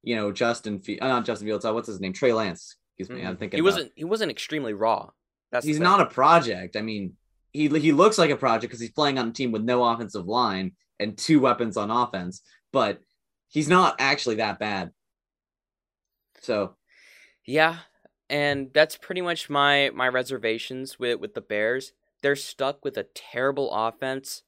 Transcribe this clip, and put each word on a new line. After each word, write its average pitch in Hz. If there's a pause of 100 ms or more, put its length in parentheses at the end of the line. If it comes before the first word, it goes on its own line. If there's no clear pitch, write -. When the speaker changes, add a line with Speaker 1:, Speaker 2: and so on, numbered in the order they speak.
Speaker 1:
you 117
know, 104
Justin 110
Fe-, 104
uh, 131
not 120
Justin 104
Fields, 107
uh, 110
what's 117
his 95
name? 92
Trey 123
Lance. 104 (220)
Excuse 107
me, 104
I'm 92
Speaker 2:
Mm-hmm. 90
Speaker 1:
thinking 101
Speaker 2:
He -
Speaker 1:
about 165
Speaker 2:
wasn't, 185
he 151
wasn't 202
extremely 135
raw. 107 (420)
That's 127
the -
Speaker 1:
He's 151
Speaker 2:
thing. 156
Speaker 1:
not 190
a 160
project. 120
I 107
mean, 104 (380)
he, 147
he 151
looks 202
like 160
a 139
project 117
'cause 117
he's 113
playing 143
on 117
a 117
team 123
with 107
no 123
offensive 113
line 98 (260)
and 104
two 156
weapons 117
on 107
offense, 98 (300)
but 113 (480)
he's 151
not 185
actually 135
that 107
bad. 95 (1500)
So. 101 (680)
Speaker 2:
Yeah, 165 (520)
and 143
that's -
pretty -
much 170
my, 143
my 127
reservations 127
with, 120
with 104
the 117
Bears. 110 (300)
They're 143
stuck -
with 139
a 101 (100)
terrible 135
offense 131